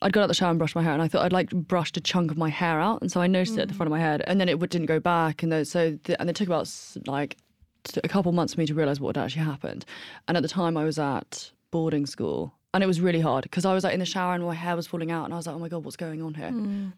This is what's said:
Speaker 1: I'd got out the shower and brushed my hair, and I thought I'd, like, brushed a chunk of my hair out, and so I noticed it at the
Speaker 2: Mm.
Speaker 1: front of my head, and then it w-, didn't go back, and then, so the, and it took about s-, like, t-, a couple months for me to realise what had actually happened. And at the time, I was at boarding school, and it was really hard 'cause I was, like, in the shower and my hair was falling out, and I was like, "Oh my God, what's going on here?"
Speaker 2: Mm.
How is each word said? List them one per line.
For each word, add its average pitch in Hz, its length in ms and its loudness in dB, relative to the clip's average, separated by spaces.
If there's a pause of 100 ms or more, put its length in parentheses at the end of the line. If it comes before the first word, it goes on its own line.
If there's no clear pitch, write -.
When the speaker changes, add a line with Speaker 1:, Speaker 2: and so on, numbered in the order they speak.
Speaker 1:
I'd 196 120 2
got 208 100 6
out 190 60 4
the 170 60 2
shower 180 160 4
and 165 100 4
brushed 160 160 0
my 165 80 2
hair, 165 80 2
and 151 100 2
I 165 60 2
thought - 160 2
I'd, 180 80 4
like, 185 180 2
brushed 170 460 0
a 170 40 0
chunk 175 300 2
of 151 60 -4
my 160 140 0
hair 165 280 0
out, 196 240 0
and 180 80 -2
so 180 100 0
I 175 60 4
noticed 190 320 2
it - 40 2
at - 60 0
the - 60 -4
Speaker 2:
Mm. - 40 -8
Speaker 1:
front 160 100 0
of - 20 0
my 156 100 0
head, 156 280 2
and 190 120 4
then 180 80 2
it 165 40 2
w-, 165 160 0
didn't 175 180 -2
go 160 140 2
back, 165 420 2
and 165 80 0
then, 156 140 2
so 165 400 0
the, - 160 0
and 175 100 0
it 160 60 -4
took 208 100 0
about 165 160 2
s-, - 340 -10 (120)
like, 139 280 -2 (480)
t-, - 180 -4
a - 60 -2
couple 175 240 2
months 170 220 2
for 170 60 -2
me 160 60 2
to 151 80 -2
realise 147 260 2
what - 140 -2
had 147 100 -2
actually 156 200 -2
happened. - 400 -6 (420)
And 175 100 2
at 170 60 2
the - 60 0
time, 170 280 0
I 151 80 2
was 156 140 0
at - 540 -4 (180)
boarding 156 360 0
school, 73 460 -4 (220)
and 190 80 4
it 190 60 4
was 170 120 2
really 170 200 4
hard 135 300 2
'cause 180 140 -2
I 190 80 4
was, 190 120 2
like, - 100 2
in 185 60 0
the 180 40 -2
shower 180 300 -2
and 175 100 -2
my 170 100 -2
hair 170 200 -4
was 170 140 -4
falling 165 240 -4
out, 160 120 -4
and - 80 -8
I 170 40 -6
was 165 100 -8
like, 156 80 -8
"Oh 165 60 -8
my 170 80 -8
God, 165 160 -6
what's - 120 -12
going 160 240 -8
on 160 140 -6
here?" 156 160 -8
Speaker 2:
Mm. 202 480 -4